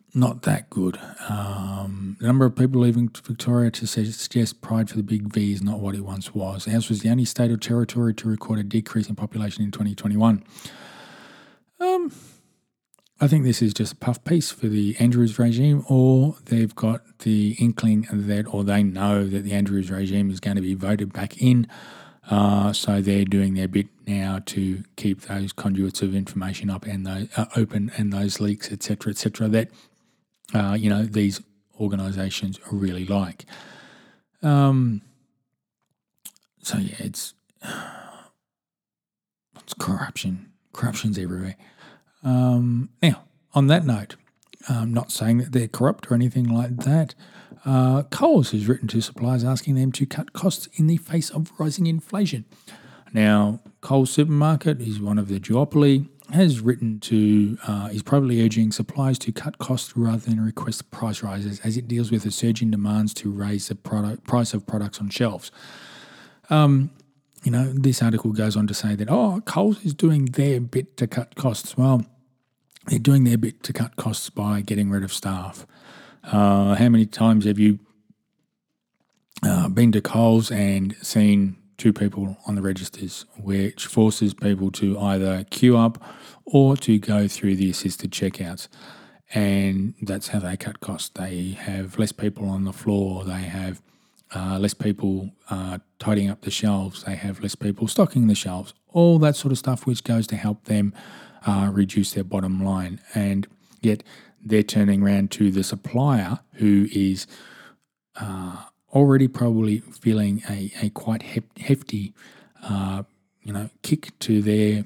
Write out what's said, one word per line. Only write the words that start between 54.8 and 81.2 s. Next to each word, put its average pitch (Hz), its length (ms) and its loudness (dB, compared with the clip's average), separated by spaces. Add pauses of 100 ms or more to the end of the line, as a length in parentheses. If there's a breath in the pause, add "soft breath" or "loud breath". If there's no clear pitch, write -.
is 107 200 -6
one 104 180 0
of 101 100 -2
the 98 120 -2
duopoly, 139 680 2 (240)
has 151 280 4
written 113 400 0
to, 107 640 4
uh, 104 260 -6
is 107 100 -8
privately 127 400 2
urging 110 280 4
suppliers 131 500 -2
to 113 120 -6
cut - 260 -10
costs - 380 -6
rather 117 220 0
than 110 220 -2
request - 500 -6
price 107 320 -8
rises 101 380 -8
as 113 160 -2
it 120 120 -6
deals 117 220 -2
with 113 140 0
a 92 60 -4
surge 117 320 -2
in 113 80 2
demands 104 440 0
to - 160 -6
raise 101 380 -6
the 107 60 -6
product, 104 520 -4
price 120 280 0
of 101 120 -4
products 104 340 -6
on 101 100 -6
shelves. 104 400 -4 (1000 loud breath)
Um, 143 400 6 (520)
you 127 80 2
know, 127 220 0
this 135 300 2
article 113 300 2
goes 107 240 0
on 104 120 2
to 104 60 -4
say 107 200 -2
that, 107 160 -4
"Oh, 208 340 2
Coles 202 400 0
is 151 100 -2
doing 151 320 2
their 131 340 0
bit - 380 -6
to 117 80 0
cut - 300 -8
costs." - 400 -4
Well, 127 280 4 (800)
they're 117 120 0
doing 135 260 4
their 117 140 4
bit - 260 -4
to - 80 -8
cut 113 240 -6
costs - 340 -6
by 104 300 -2
getting 101 300 -2
rid 98 120 0
of 98 100 -8
staff. 92 540 -8 (560 loud breath)
Uh, 101 520 4
how 117 160 6
many 113 160 6
times 110 400 2
have 104 120 0
you, 104 200 4 (1600)
uh, 95 280 0
been 113 220 4
to 104 100 2
Coles 113 480 4
and 98 500 0
seen 101 560 4 (220)